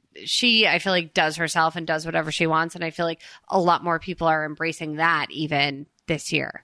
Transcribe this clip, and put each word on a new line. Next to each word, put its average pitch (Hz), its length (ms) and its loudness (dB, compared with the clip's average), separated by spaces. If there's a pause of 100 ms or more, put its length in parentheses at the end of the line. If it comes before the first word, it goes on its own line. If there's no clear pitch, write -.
(240)
she, 226 420 4
I 170 140 4
feel 196 120 0
like, 170 220 0
does 156 220 2
herself 165 400 0
and 165 100 -8
does 156 180 -2
whatever 160 280 -2
she 165 140 0
wants. 160 280 0
And 170 100 -8
I 165 60 -6
feel 170 160 -4
like 165 140 -4 (280)
a - 120 2
lot 170 240 2
more 170 140 0
people 170 280 -4
are 156 180 2
embracing 156 520 -6
that 160 340 2
even 143 560 -2 (220)
this 156 240 -2
year. 143 320 -2